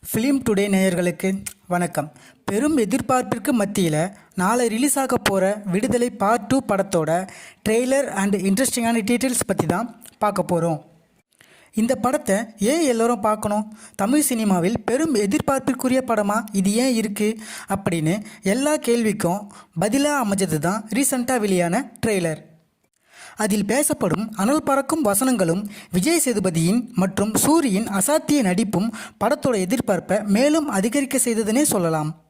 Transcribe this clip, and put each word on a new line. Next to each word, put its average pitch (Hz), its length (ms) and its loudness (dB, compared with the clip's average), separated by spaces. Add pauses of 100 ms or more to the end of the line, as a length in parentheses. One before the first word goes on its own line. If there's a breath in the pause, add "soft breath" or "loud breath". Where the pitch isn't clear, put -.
ஃபிலிம் 269 360 0
டுடே 202 280 0
நேயர்களுக்கு 185 600 2 (380)
வணக்கம். 175 400 -2 (380 loud breath)
பெரும் 285 320 0
எதிர்பார்ப்பிற்கு 233 760 0
மத்தியில 202 440 0 (380 loud breath)
நாளை 220 320 0
ரிலீஸ் 233 300 0
ஆக 262 200 0
போற 196 260 0 (220)
விடுதலை 220 480 0
பார்ட் 208 340 0
டூ 262 160 2
படத்தோட 185 480 0 (500 loud breath)
ட்ரெய்லர் 254 540 0
and 196 260 0
இன்ட்ரெஸ்டிங்கான 226 600 0
டீட்டெயில்ஸ் 240 440 0
பத்தி 185 200 -2
தான் 196 240 -2 (280)
பார்க்க 202 300 0
போறோம். 165 300 0 (960 soft breath)
இந்த 233 220 2
படத்தை 247 420 0 (260)
ஏன் 311 220 2
எல்லாரும் 226 400 0
பார்க்கணும், 214 420 -2 (260 loud breath)
தமிழ் 277 320 2
சினிமாவில் 208 540 2
பெரும் 285 380 0
எதிர்பார்ப்பிற்குரிய 262 840 0
படமா 214 360 0 (140)
இது 196 220 2
ஏன் 254 200 2
இருக்கு 214 360 -2 (380 loud breath)
அப்படின்னு 170 460 0 (320 loud breath)
எல்லா 269 340 2
கேள்விக்கும் 214 600 0 (380 loud breath)
பதிலா 269 400 2
அமைஞ்சது 196 400 0
தான் 190 300 -2
ரீசெண்டா 254 500 0
வெளியான 190 480 0 (120)
ட்ரெய்லர். 175 440 -2 (960 loud breath)
அதில் 208 320 0
பேசப்படும் 240 540 0 (120)
அனல் 262 300 0
பறக்கும் 277 400 0
வசனங்களும் 202 560 2 (300 loud breath)
விஜய் 285 320 2
சேதுபதியின் 190 580 2 (120)
மற்றும் 196 440 0
சூரியின் 254 540 2
அசாத்திய 294 520 2
நடிப்பும் 196 480 0 (280 loud breath)
படத்தோட 254 400 0
எதிர்பார்ப்பை 190 580 0 (100)
மேலும் 285 420 4
அதிகரிக்க 247 540 0
செய்ததுன்னே 226 420 2
சொல்லலாம். 160 460 0 (180)